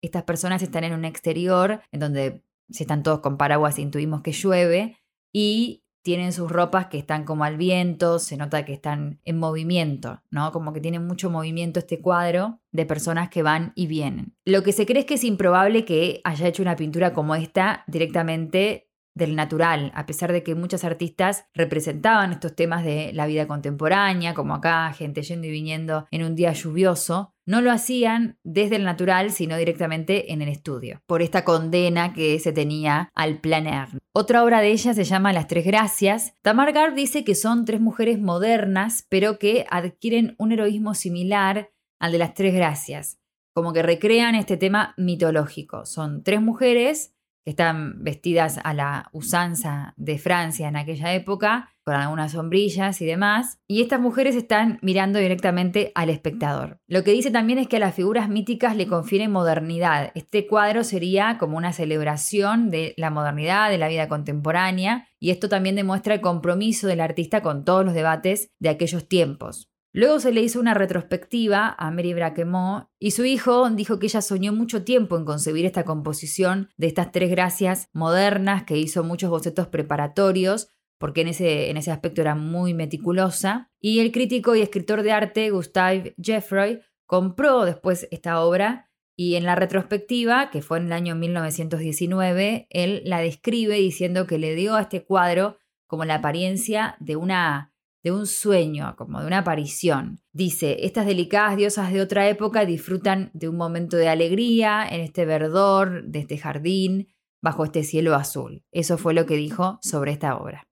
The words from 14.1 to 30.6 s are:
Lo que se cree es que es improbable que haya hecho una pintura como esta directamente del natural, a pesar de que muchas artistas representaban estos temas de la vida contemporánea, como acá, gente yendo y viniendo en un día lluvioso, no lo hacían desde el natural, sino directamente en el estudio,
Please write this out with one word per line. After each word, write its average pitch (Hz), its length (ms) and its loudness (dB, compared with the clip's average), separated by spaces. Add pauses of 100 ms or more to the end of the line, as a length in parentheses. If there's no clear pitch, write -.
Lo 196 180 4
que 196 100 2
se 214 120 2
cree 254 160 2
es 277 60 -4
que 302 80 -2
es 254 100 -2
improbable 202 600 4
que 170 380 0
haya 165 220 -2
hecho 170 140 0
una 180 160 0
pintura 170 380 0
como 156 200 0
esta 185 520 -2
directamente 165 1040 -2 (260)
del 156 200 0
natural, 156 580 0
a 151 120 -8
pesar 170 260 -4
de 175 100 0
que 160 140 -4
muchas 175 260 -4
artistas 180 720 -2
representaban 165 800 2
estos 160 240 -8
temas 165 280 0
de 151 300 -4
la 151 120 -2
vida 151 200 -2
contemporánea, 160 880 0
como 147 200 -4
acá, 165 380 0
gente 151 300 -8
yendo 165 240 -8
y 156 60 -6
viniendo 156 580 -4
en 165 140 -4
un 165 100 -2
día 165 180 2
lluvioso, 175 800 0 (140)
no 214 140 2
lo 247 100 4
hacían 233 720 0
desde 202 320 0
el 202 80 0
natural, 185 480 2
sino 160 260 -4
directamente 165 760 -2
en 151 100 -4
el 147 60 -4
estudio, 139 580 -8